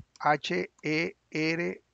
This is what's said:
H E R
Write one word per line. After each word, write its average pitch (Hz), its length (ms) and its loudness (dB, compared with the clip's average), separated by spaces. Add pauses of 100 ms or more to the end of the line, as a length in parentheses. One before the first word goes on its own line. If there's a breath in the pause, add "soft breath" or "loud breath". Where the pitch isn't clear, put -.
(200)
H 151 500 0 (120)
E 156 340 -2 (140)
R 165 520 -2 (120)